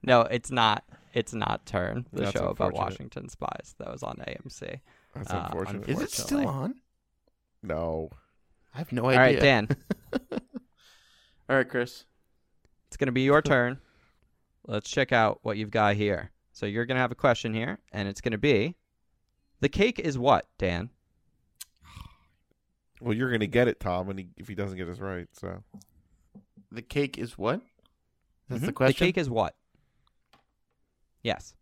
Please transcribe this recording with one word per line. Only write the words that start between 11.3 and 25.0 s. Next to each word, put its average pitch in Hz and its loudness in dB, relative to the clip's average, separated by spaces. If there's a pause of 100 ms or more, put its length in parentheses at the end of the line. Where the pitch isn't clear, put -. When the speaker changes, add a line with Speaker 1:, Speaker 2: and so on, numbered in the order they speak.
Speaker 3:
All 135 4
right, 127 2
Chris. 123 -4 (840)
Speaker 1:
It's - -18
gonna 135 0
be 127 2
your 143 6
turn. 131 2 (880)
Let's 104 -4
check 135 0
out 110 4
what 107 -2
you've 107 -6
got 104 4
here. 101 -2 (200)
So - -8
you're 110 -2
gonna 127 0
have 123 2
a 123 -6
question 117 2
here, 127 -4 (140)
and 101 -4
it's 101 -8
gonna 113 -2
be, 135 2 (840)
the 139 2
cake 220 0
is 135 -4
what, 123 4 (100)
Dan? 90 -2 (2000)
Speaker 2:
Well, 120 -2
you're 127 -2
gonna 107 2
get 120 4
it, - -2
Tom, 92 -2
and 98 -8
he, 90 -12 (100)
if 98 -16
he 101 -10
doesn't 95 -6
get 92 -6
this 87 -10
right, 92 -8